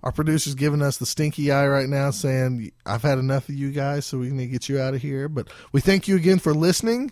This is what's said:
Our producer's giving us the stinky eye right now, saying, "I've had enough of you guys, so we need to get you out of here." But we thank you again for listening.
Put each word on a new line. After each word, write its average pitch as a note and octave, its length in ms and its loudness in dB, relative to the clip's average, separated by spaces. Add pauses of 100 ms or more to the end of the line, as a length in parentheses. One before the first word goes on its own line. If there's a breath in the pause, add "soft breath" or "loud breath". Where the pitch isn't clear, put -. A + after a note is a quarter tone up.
Our B2+ 120 -4
producer's D3+ 420 0
giving D3 260 0
us C#3+ 160 0
the A#2+ 100 -6
stinky D3 440 -2
eye C#3 160 4
right C#3 220 2
now, C#3 240 0
saying, B2+ 580 -2 (160)
"I've A2 160 -2
had C#3 160 2
enough C3 300 0
of C#3+ 80 -8
you C#3 160 -4
guys, C#3+ 340 -2
so C3 120 -6
we B2 120 -4
need C3 160 -4
to B2 60 -6
get B2 160 -4
you C3+ 120 0
out C3 140 -2
of B2 80 -4
here." C#3 260 -4
But C#3+ 200 -6 (240 loud breath)
we C#3 80 4
thank G3 260 2
you G3 100 2
again F3+ 220 4
for D#3 160 2
listening. A3+ 580 2